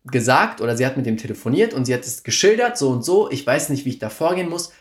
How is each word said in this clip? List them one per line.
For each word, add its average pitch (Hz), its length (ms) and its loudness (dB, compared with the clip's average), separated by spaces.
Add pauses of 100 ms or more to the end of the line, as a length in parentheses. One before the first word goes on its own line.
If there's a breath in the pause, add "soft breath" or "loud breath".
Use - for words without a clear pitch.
gesagt, 127 560 2
oder 117 160 0
sie 127 100 2
hat 131 100 -4
mit 123 100 -2
dem 110 100 0
telefoniert 131 580 -2
und 131 120 -2
sie 127 80 0
hat 123 100 -4
es - 180 -10
geschildert: 226 560 2
„So 135 120 2
und 127 140 -2
so, 202 280 4
ich - 120 -6
weiß 143 260 0
nicht, 135 140 -4
wie 127 60 -2
ich - 80 -6
da 107 120 -8
vorgehen 175 380 -2
muss, 170 220 -6 (100)